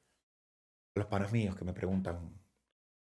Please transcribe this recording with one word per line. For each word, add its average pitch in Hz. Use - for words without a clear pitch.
a 101
los 104
panas 101
míos 107
que -
me 92
preguntan, 90